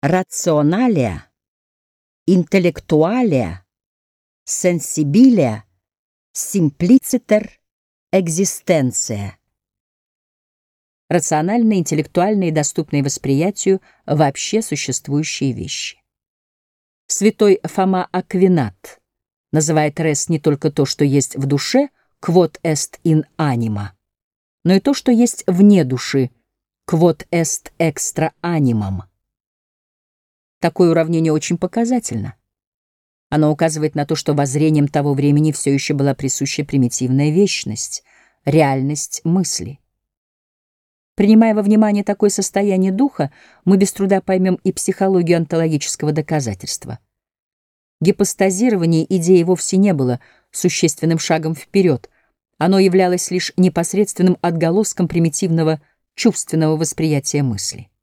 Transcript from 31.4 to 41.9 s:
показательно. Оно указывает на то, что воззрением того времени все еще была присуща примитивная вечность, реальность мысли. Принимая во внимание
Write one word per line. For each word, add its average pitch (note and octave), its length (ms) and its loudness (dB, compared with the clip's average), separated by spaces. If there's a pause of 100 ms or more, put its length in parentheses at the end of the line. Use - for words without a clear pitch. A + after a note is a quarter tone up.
показательно. A3+ 720 -4 (960)
Оно D3+ 220 2
указывает D#3 420 -2
на D3 140 -4
то, D#3+ 80 -2
что D3 180 -2
воззрением D3 540 2
того C#3+ 260 0
времени C#3+ 380 2
все C#3+ 200 -2
еще C#3 220 -2
была C#3 220 0
присуща C#3 500 -6
примитивная C3 640 0
вечность, F#3 760 -2 (400)
реальность C#3 800 0
мысли. D#3+ 560 -4 (1300)
Принимая A3 420 6
во G#3+ 60 0
внимание G#3 420 2